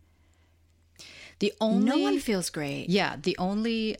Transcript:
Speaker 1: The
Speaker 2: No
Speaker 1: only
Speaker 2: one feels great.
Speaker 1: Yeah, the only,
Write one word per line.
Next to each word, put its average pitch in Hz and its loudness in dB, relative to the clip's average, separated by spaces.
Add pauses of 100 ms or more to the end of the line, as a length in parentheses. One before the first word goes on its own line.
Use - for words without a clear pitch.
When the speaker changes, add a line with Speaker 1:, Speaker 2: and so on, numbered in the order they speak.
(1400)
Speaker 1:
The - 2
Speaker 2:
No 220 0
Speaker 1:
only 220 4
Speaker 2:
one - 2
feels 190 -2
great. 143 -6
Speaker 1:
Yeah, 175 2
the 175 0
only, 220 -2